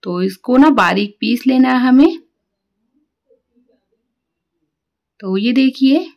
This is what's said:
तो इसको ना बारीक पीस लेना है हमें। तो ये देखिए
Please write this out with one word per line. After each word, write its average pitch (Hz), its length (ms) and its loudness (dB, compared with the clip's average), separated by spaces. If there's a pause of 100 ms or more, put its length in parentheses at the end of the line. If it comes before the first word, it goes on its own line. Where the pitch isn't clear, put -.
तो 180 180 -8
इसको 196 360 -4
ना 294 140 6
बारीक 202 480 -2
पीस 240 280 -4
लेना 254 220 2
है 254 100 -2
हमें। 262 380 2 (3000)
तो 190 180 -6
ये 226 160 -2
देखिए 269 640 0